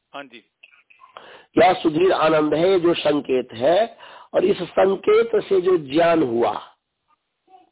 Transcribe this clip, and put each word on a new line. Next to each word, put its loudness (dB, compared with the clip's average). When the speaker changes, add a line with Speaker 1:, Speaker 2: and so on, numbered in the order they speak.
Speaker 1:
हाँ -16
जी। -20
Speaker 2:
यह 4
सुधीर 0
आनंद 0
है, 2
जो 0
संकेत -2
है, -2
और 0
इस 0
संकेत 0
से 0
जो 2
ज्ञान 0
हुआ, -2